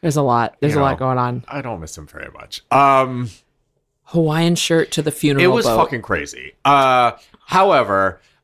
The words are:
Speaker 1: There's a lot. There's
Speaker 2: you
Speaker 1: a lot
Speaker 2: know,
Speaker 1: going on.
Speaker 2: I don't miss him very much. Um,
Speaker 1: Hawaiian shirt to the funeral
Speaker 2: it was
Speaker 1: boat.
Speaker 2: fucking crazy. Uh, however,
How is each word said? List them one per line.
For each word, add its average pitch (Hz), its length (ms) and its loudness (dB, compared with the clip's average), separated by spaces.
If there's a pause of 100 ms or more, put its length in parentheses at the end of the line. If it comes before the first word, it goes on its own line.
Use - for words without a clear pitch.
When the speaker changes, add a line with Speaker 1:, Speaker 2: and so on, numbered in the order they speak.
Speaker 1:
There's 151 160 -2
a 147 60 2
lot. 120 380 0
There's 147 140 0
Speaker 2:
you 147 60 0
Speaker 1:
a - 20 2
lot 135 100 2
Speaker 2:
know, 123 60 -6
Speaker 1:
going 131 200 -2
on. 123 300 -4
Speaker 2:
I 135 140 -10
don't 113 180 -10
miss 78 160 -14
him 76 100 -18
very 69 260 -16
much. - 380 -18
Um, 131 600 2 (760)
Speaker 1:
Hawaiian 165 520 0
shirt 165 360 0
to 156 100 -2
the 151 80 -4
funeral 143 340 0
Speaker 2:
it 180 40 4
was 175 180 2
Speaker 1:
boat. 117 120 2
Speaker 2:
fucking 117 240 -2
crazy. 73 500 -8 (120)
Uh, 131 480 4 (340)
however, 117 720 2 (240)